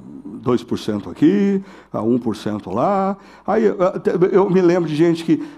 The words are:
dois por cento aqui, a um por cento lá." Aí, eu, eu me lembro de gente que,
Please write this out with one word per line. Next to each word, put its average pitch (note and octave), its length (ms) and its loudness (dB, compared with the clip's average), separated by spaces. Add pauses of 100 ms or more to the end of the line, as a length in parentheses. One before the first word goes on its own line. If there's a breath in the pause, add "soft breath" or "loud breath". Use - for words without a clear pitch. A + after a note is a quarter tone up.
(260)
dois A2+ 360 -2
por - 160 -6
cento G2+ 320 -6
aqui, G3 540 2 (280 loud breath)
a A#2 100 -6
um A#2+ 180 0
por A2+ 160 -4
cento G#2 340 -8
lá." F#3+ 460 -2 (300 loud breath)
Aí, A3 180 0
eu, G3+ 140 2 (520)
eu G3 200 4
me F#3 120 4
lembro F3 280 2
de D3+ 60 -4
gente E3 280 2
que, D3 180 2 (160 loud breath)